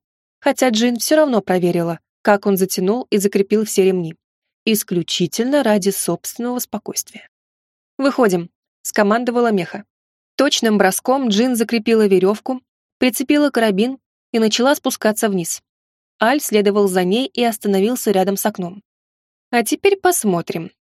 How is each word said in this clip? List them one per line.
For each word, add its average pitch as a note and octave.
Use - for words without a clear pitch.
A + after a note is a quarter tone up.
хотя C4
Джин A#3+
все -
равно C4+
проверила, F3
как G3+
он G3+
затянул F#3+
и G#3+
закрепил G3+
все G3+
ремни. F3+
Исключительно A3
ради G#3
собственного B3
спокойствия. -
«Выходим», A3
скомандовала A#3
Меха. G3+
Точным A#3
броском A#3+
Джин A#3
закрепила A3
веревку, G3+
прицепила C#4
карабин A3+
и A#3
начала A#3+
спускаться A3
вниз. F#3
Аль C4+
следовал G3+
за F#3
ней G#3+
и A#3+
остановился A3
рядом G3
с -
окном. F#3+
«А A#3
теперь G4
посмотрим, G3